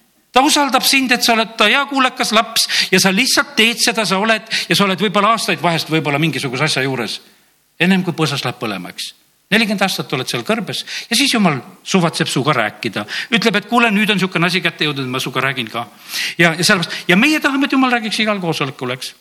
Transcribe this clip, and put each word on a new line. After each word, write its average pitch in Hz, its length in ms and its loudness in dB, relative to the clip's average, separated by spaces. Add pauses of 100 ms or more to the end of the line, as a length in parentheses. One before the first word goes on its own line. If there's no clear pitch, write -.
(320)
Ta 247 160 4
usaldab 285 400 2
sind, 262 240 2
et 247 160 0
sa 240 60 4
oled 220 260 -2
ta 214 80 4
hea 254 220 4
kuulekas 262 420 0
laps 220 360 0 (200)
ja 185 160 4
sa 190 80 2
lihtsalt 240 460 2
teed 233 260 -2
seda, 220 240 0
sa 190 160 0
oled, 220 220 0 (220)
ja 190 120 2
sa 202 60 4
oled 190 180 0
võib-olla 202 320 4
aastaid 180 240 -2
vahest 165 320 0
võib-olla 147 320 0
mingisuguse 131 440 -2
asja 135 180 0
juures. 123 320 -4 (640)
Ennem 180 240 4
kui 175 120 -4
põõsas 143 300 -2
läheb 123 160 -4
põlema, 92 340 -6
eks. - 140 -10 (420)
Nelikümmend 208 320 2
aastat - 320 -4
oled 127 160 -4
seal 120 160 -4
kõrbes 185 380 -4 (240)
ja 226 100 0
siis 269 140 2
Jumal 185 240 4 (260)
suvatseb 165 480 0
suga 143 240 0
rääkida. 107 480 -4 (320)
Ütleb, 208 240 2
et 202 80 -6
kuule, 240 240 2
nüüd 202 220 2
on - 20 0
niisugune 180 320 0
asi 170 160 0
kätte 160 240 -2
jõudnud, 135 240 -4
ma 127 80 -2
suga 127 240 -4
räägin 131 240 -2
ka. 117 160 -6 (560)
Ja, 170 160 4
ja 175 80 -2
sellepärast, 180 320 0 (160)
ja 180 80 4
meie 302 240 2
tahame, 277 240 0
et 277 80 -2
Jumal 262 160 2
räägiks 220 320 -2
igal 214 160 0
koosolekul, 135 560 -4
eks. - 260 -12